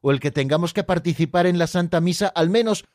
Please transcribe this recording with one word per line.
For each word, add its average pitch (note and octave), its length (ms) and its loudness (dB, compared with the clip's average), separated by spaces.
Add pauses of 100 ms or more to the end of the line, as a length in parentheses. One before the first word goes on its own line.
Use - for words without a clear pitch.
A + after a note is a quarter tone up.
o C#3 100 2
el C#3 80 2
que D3 120 -4
tengamos D3+ 420 -2
que G3+ 100 -2
participar E3+ 640 0
en F3 100 2
la E3+ 100 0
Santa F3 320 -2
Misa F3+ 280 0
al E3 220 0
menos A3 460 0